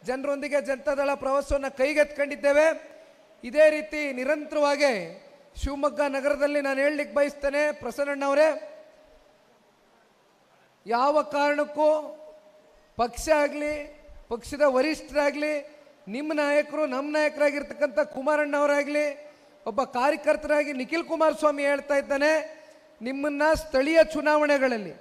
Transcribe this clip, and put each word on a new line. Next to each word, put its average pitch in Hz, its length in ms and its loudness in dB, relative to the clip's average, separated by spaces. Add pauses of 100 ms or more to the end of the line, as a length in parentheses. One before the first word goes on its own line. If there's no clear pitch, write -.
ಜನರೊಂದಿಗೆ 277 580 -2
ಜನತಾದಳ 277 460 -2 (100)
ಪ್ರವಾಸವನ್ನ 269 460 -2 (100)
ಕೈಗೆತ್ಕೊಂಡಿದ್ದೇವೆ. 285 880 2 (760)
ಇದೇ 285 220 4 (120)
ರೀತಿ 302 240 -6 (180)
ನಿರಂತರವಾಗಿ 285 760 0 (680)
ಶಿವಮೊಗ್ಗ 285 400 -4 (140)
ನಗರದಲ್ಲಿ 285 500 0
ನಾನು 269 180 -2
ಹೇಳಲಿಕ್ಕೆ 294 340 -2
ಬಯಸ್ತೇನೆ, 285 460 0 (180)
ಪ್ರಸನ್ನಣ್ಣವರೇ, 285 680 0 (2250)
ಯಾವ 269 380 2 (100)
ಕಾರಣಕ್ಕೂ 294 560 2 (1080)
ಪಕ್ಷ - 280 -2 (180)
ಆಗಲಿ, 294 300 -2 (580)
ಪಕ್ಷದ 262 320 -2 (120)
ವರಿಷ್ಠರಾಗಲಿ, 294 760 0 (600)
ನಿಮ್ಮ 302 140 -4 (120)
ನಾಯಕರು, 294 420 0 (100)
ನಮ್ಮ 277 220 -4
ನಾಯಕರಾಗಿರ್ತಕ್ಕಂಥ 294 840 0 (140)
ಕುಮಾರಣ್ಣವರಾಗಲಿ, 294 920 0 (600)
ಒಬ್ಬ 226 160 -2 (160)
ಕಾರ್ಯಕರ್ತರಾಗಿ 294 760 0 (100)
ನಿಖಿಲ್ 330 300 -4
ಕುಮಾರಸ್ವಾಮಿ 302 600 2
ಹೇಳ್ತಾ 277 320 0
ಇದ್ದಾನೆ, 285 280 2 (720)
ನಿಮ್ಮನ್ನ 277 420 -2 (200)
ಸ್ಥಳೀಯ 294 360 4 (140)
ಚುನಾವಣೆಗಳಲ್ಲಿ 277 880 2